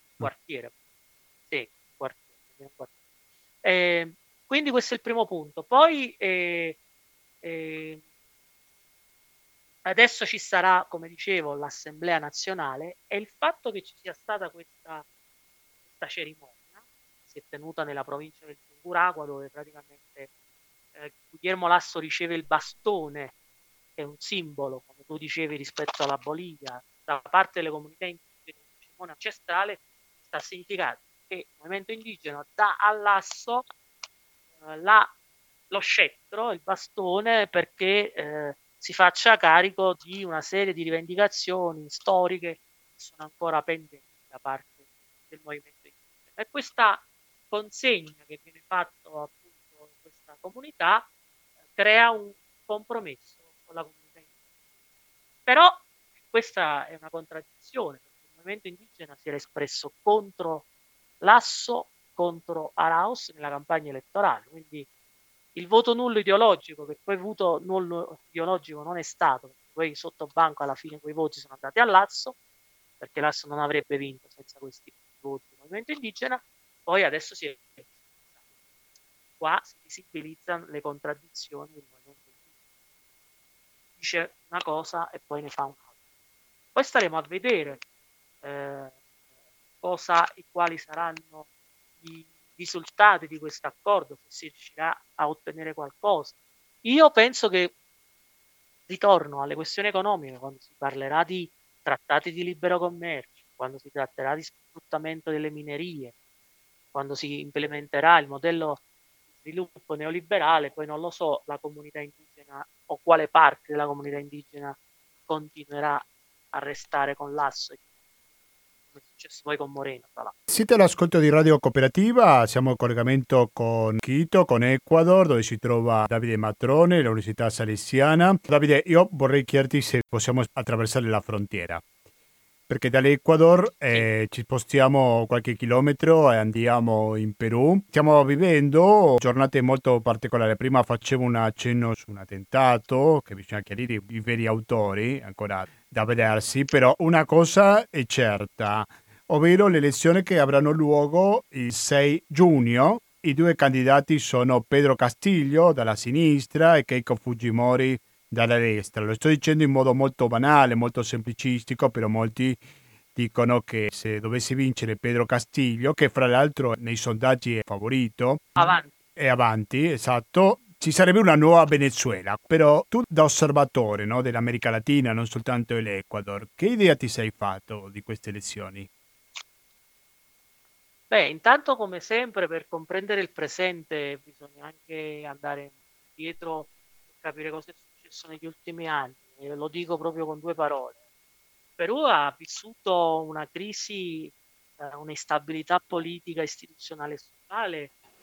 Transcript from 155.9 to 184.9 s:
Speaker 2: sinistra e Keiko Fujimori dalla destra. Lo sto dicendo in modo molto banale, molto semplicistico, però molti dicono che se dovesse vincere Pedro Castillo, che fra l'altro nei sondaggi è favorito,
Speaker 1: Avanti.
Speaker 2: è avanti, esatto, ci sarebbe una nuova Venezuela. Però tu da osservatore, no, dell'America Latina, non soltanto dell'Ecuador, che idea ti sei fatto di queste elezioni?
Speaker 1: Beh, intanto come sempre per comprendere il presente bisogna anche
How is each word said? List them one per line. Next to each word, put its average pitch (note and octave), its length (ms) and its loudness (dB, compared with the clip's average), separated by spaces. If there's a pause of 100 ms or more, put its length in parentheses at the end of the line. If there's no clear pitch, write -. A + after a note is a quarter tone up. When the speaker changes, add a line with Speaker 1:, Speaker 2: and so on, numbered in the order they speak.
Speaker 2:
sinistra D3+ 840 4
e C3 80 -2
Keiko B2 300 -2
Fujimori B2 840 -2 (260)
dalla A#2 300 2
destra. A2 480 -2
Lo G#2+ 80 -2
sto A2+ 160 0
dicendo D#3 360 2
in C#3 60 4
modo C3 220 4
molto C3 360 0
banale, B2+ 460 4
molto A#2+ 280 -2
semplicistico, A#2+ 880 -4
però A2+ 180 -4
molti A2+ 480 -2 (560)
dicono A#2+ 480 0
che G#2+ 320 -6
se G#2+ 260 -8
dovesse A#2+ 360 -6
vincere B2+ 420 -2
Pedro A#2+ 300 -2
Castillo, B2 640 -2
che D3 160 2
fra C3 180 0
l'altro B2+ 520 2
nei A#2 180 -6
sondaggi A#2+ 640 -2
è G#2+ 40 -4
favorito, B2 760 -2 (140)
Speaker 1:
Avanti. E3+ 380 2 (220)
Speaker 2:
è D3+ 140 -4
avanti, B2 640 0
esatto, C3+ 680 0 (180)
ci D#3+ 120 -4
sarebbe F#3 300 6
una F3 160 8
nuova D#3+ 280 8
Venezuela. B2 800 -2
Però D3+ 440 4
tu A#3+ 180 0
da D#3 160 2
osservatore, C#3+ 800 2
no, A#2 160 -2
dell'America A#2+ 500 -2
Latina, A#2+ 420 0
non A2+ 140 -4
soltanto A#2+ 480 -6
dell'Ecuador, G#2 840 -8
che F3 100 -2
idea G3+ 300 4
ti B2+ 100 -6
sei A2 240 -6
fatto G2 580 -10
di G2+ 140 -16
queste A2 280 -12
elezioni? G2 580 -14 (2250)
Speaker 1:
Beh, F#3+ 220 2
intanto B3+ 480 0
come F#3+ 240 -10
sempre A3 480 -4
per D#3+ 180 -10
comprendere F#3+ 540 -6
il F3+ 80 -6
presente D#3 960 -8
bisogna C#3+ 400 -20
anche D3+ 640 -16